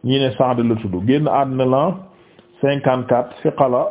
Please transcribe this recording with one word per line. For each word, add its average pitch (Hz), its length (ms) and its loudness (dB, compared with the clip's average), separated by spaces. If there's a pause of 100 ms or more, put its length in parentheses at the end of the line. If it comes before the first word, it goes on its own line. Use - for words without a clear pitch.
Ñii 131 160 0
ne 131 180 0
Sa'd 127 220 2
la 117 160 2
tudd, 107 200 -6 (120)
génn 147 200 2
àddina 131 380 0
la 131 180 2 (760)
cinquante-quatre, 131 800 0
siqa 143 280 0
la 123 200 0